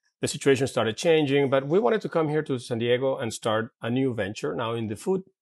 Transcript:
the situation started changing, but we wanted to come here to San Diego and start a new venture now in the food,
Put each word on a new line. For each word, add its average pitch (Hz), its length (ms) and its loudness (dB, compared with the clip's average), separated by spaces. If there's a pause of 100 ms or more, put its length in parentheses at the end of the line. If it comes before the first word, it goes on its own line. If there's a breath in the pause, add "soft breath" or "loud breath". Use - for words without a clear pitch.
(220)
the 131 60 -2
situation 135 400 2
started 110 280 0
changing, 143 540 4
but 135 180 2
we 170 120 4
wanted 226 220 2
to 180 60 -8
come 160 220 0
here 151 140 0
to 131 160 -4
San 120 180 -6
Diego 123 400 0
and 117 160 -6
start 113 380 -2 (100)
a 117 80 -4
new 127 240 0
venture 110 420 -4
now 117 180 -4
in 113 140 -4
the 104 80 -6
food, 185 280 -2 (180)